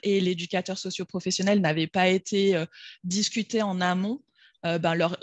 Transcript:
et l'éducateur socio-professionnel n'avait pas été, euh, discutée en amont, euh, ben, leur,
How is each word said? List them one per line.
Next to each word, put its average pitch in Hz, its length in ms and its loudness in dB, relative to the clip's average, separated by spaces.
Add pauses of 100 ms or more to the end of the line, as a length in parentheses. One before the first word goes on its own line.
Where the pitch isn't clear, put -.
et 196 160 2
l'éducateur 180 580 -2
socio-professionnel 190 840 -2
n'avait 160 280 0
pas 185 220 2
été, 190 460 2
euh, 160 100 -2 (380)
discutée 208 600 -2
en 185 180 -2
amont, 185 400 0 (440)
euh, 170 120 0
ben, 165 160 0
leur, 170 300 2